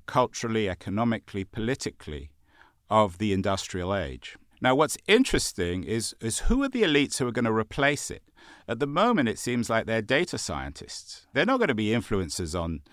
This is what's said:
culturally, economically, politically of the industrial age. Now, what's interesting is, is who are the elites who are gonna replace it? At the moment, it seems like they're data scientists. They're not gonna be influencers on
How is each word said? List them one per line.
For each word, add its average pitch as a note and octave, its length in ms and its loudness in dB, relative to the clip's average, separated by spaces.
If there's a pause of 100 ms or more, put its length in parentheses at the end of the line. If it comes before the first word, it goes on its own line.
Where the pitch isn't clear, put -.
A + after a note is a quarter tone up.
culturally, A2+ 640 0
economically, G#2 760 -2
politically E2 840 -6 (580)
of G#2 300 2
the G#2 160 0
industrial F#2+ 600 -2
age. C#2+ 440 -8 (220)
Now, C3 140 4
what's D3 220 2 (100)
interesting A#2 800 2
is, G#2+ 360 -4
is A2+ 200 -4
who C4 240 4
are C4+ 40 0
the B3 140 0
elites D3 360 4
who B2+ 100 0
are A#2 40 -2
gonna A#2 200 2
replace C#3 580 0
it? - 120 -12 (440)
At A#2 140 -4
the C#3+ 60 0
moment, E3 420 2
it G2+ 100 -2
seems A#2+ 320 -2
like A2 160 0
they're A2+ 160 0
data C#3+ 340 0
scientists. - 960 -10
They're D3 140 2
not C4 120 2
gonna E3+ 160 2
be G#2+ 140 0
influencers F#2 720 -2
on E2 220 -4 (120)